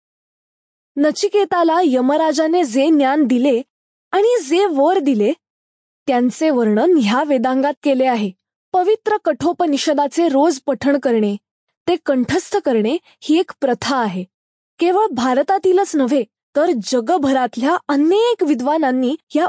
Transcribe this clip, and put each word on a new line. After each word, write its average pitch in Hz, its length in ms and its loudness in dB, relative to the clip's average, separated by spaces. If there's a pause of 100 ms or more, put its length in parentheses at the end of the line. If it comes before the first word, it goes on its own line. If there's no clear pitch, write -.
(960)
नचिकेताला 339 880 0
यमराजाने 311 800 0
जे 269 260 0
ज्ञान 285 340 2
दिले 247 380 0 (480)
आणि 427 320 2
जे 330 240 0
वर 320 320 2
दिले, 262 340 0 (760)
त्यांचे 247 440 0
वर्णन 247 520 2
ह्या 233 220 0
वेदांगात 269 580 0
केले 262 220 0
आहे. 226 260 -2 (420)
पवित्र 415 520 0
कठोपनिषदाचे 302 1040 0
रोज 277 380 2
पठण 277 320 0
करणे, 220 380 0 (520)
ते 339 80 0 (100)
कंठस्थ 269 500 -2
करणे 240 400 0 (260)
ही 311 180 0
एक 370 100 -4 (100)
प्रथा 269 360 -2
आहे. 190 280 -4 (540)
केवळ 370 280 2
भारतातीलच 349 880 0
नव्हे, 262 280 0 (320)
तर 294 100 2 (160)
जगभरातल्या 262 960 -2 (120)
अनेक 381 540 0
विद्वानांनी 262 760 -2 (180)
या 339 140 0